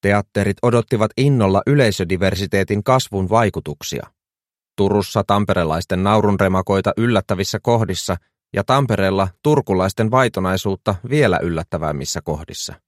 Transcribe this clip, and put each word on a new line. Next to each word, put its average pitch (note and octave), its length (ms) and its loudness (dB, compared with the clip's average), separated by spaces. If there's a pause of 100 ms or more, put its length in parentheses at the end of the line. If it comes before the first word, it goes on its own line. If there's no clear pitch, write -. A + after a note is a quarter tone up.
Teatterit G2+ 600 0
odottivat A2+ 540 0
innolla A2+ 500 2
yleisödiversiteetin G2 1160 0
kasvun G#2 460 0
vaikutuksia. F2+ 760 -2 (720)
Turussa G2+ 500 2
tamperelaisten F#2 760 0
naurunremakoita G2 920 2
yllättävissä G#2+ 680 -2
kohdissa G2+ 540 -2 (380)
ja G2 100 -2
Tampereella G2 640 0 (140)
turkulaisten A2 680 0
vaitonaisuutta G2 840 0 (160)
vielä B2 320 2
yllättävämmissä D#2+ 840 -6
kohdissa. - 500 -8 (140)